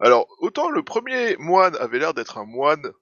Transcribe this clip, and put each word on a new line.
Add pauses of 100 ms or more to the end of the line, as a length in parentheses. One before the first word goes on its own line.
Alors, (140)
autant
le
premier
moine
avait
l'air
d'être
un
moine (200)